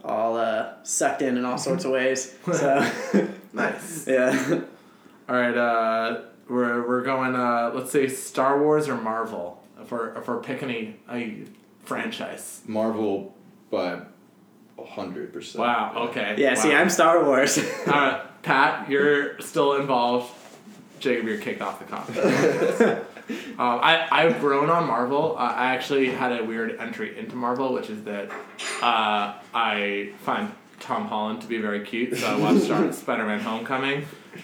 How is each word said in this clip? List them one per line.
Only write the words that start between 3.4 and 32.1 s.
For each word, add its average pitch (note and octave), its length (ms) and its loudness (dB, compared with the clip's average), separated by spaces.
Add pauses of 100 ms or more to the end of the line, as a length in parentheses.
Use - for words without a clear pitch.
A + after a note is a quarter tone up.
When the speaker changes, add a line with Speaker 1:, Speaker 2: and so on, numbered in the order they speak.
Speaker 2:
Nice. E3+ 540 -6
Speaker 1:
Yeah. C3 540 2 (680)
Speaker 2:
All B2 60 0
right, A#2+ 220 2
uh, A2+ 640 2 (280)
we're, A#2+ 380 2
we're B2 160 2
going, C3 320 0
uh, A#2+ 400 2
let's B2+ 160 -6
say C3+ 180 4
Star C#3 540 0
Wars D3+ 260 2
or B2 80 -2
Marvel, A2 680 -6 (180)
if - 100 -16
we're, A2+ 280 -6
if - 100 -12
we're A#2 140 -4
picking C3 280 -6
a, A2+ 240 -6 (160)
a G#2+ 340 -8 (400)
franchise. - 840 -8
Speaker 3:
Marvel G#2+ 680 -2 (360)
by F2+ 300 -2 (760)
a - 60 -14
hundred - 480 -10
percent. - 300 -8
Speaker 2:
Wow, A#2+ 480 0
okay. G#2 260 -2
Speaker 1:
Yeah, C3 180 4
see, A2 160 4
Speaker 2:
Wow. D3 100 6
Speaker 1:
I'm F3+ 100 4
Star E3 340 6
Wars. C3 340 4
<laughs> - 280 -4
Speaker 2:
Uh, C#3+ 340 2 (220)
Pat, C#3+ 460 2
you're C#3+ 520 2
still C#3+ 340 2
involved. B2 580 0 (680)
Jacob, A#2+ 260 0
you're G#2+ 120 -2
kicked A2 240 -6
off G2 180 -6
the F#2+ 40 -14
conference. - 1200 2
Speaker 1:
<laughs> - 40 -20 (460)
Speaker 2:
Um, A#2+ 240 0
I, E3 300 4
I've D#3+ 260 4
grown C#3+ 320 2
on E3+ 160 2
Marvel. C3 500 0
Uh, A#2+ 40 -4
I B2 340 0
actually C3 360 2
had A#2+ 300 -2
a A2 40 -4
weird A2+ 340 -4
entry A2 400 -8
into A2 160 -10
Marvel, B2 380 -2
which - 180 -4
is G#2 140 -10
that, G2+ 260 -6 (500)
uh, G#2+ 540 2 (180)
I G2+ 600 0 (100)
find G#2+ 300 -4 (260)
Tom G#2+ 300 -4
Holland G#2+ 320 -4
to - 80 -14
be A#2 100 -2
very G#2 260 -2
cute, A#2+ 320 -4